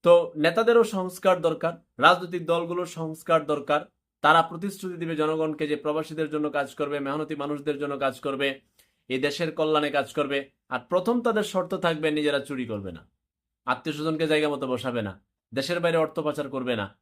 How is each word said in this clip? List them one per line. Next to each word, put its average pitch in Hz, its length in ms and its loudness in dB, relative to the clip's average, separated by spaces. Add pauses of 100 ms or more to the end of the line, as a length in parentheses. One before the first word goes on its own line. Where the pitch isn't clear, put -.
তো 170 340 6
নেতাদেরও 220 480 6
সংস্কার 185 560 0
দরকার, 165 320 0 (260)
রাজনৈতিক 175 480 4
দলগুলোর 170 400 -2
সংস্কার 160 600 -2
দরকার। 147 340 0 (400)
তারা 160 220 6
প্রতিশ্রুতি 180 540 -6
দিবে 165 200 -4
জনগণকে 156 520 0
যে 147 80 0
প্রবাসীদের 156 540 -4
জন্য 151 200 -2
কাজ 143 240 -4
করবে, 143 260 -4
মেহনতি 151 360 -4
মানুষদের 143 420 -4
জন্য 143 200 -6
কাজ 135 220 -2
করবে, 139 400 -2 (480)
এই 131 100 -2
দেশের 147 340 -2
কল্যাণে 156 380 2
কাজ 139 240 -2
করবে। 139 360 -2 (180)
আর 127 200 -4
প্রথম 226 340 0
তাদের 220 200 0
শর্ত 185 320 -2
থাকবে 160 360 0
নিজেরা 147 300 0
চুরি 131 260 -6
করবে 101 260 -8
না, - 180 -18 (540)
আত্মীয় 135 320 -4
স্বজনকে 156 300 -2
জায়গা 151 220 2
মতো 135 180 -4
বসাবে 120 360 -2
না, 95 220 -8 (300)
দেশের 170 260 -2
বাইরে 165 180 2
অর্থ 160 220 0
পাচার 147 280 -4
করবে 127 280 -2
না 98 260 -6